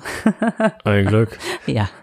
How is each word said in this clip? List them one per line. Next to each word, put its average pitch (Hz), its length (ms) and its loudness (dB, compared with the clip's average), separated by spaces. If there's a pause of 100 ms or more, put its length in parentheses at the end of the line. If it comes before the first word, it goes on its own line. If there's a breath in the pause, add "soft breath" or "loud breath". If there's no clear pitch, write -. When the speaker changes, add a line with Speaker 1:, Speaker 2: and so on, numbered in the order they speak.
(360)
Speaker 1:
<laughs> - 480 -2
Speaker 2:
Ein 101 220 4
Glück. 107 320 2 (280 loud breath)
Speaker 1:
Ja. 104 240 0 (120)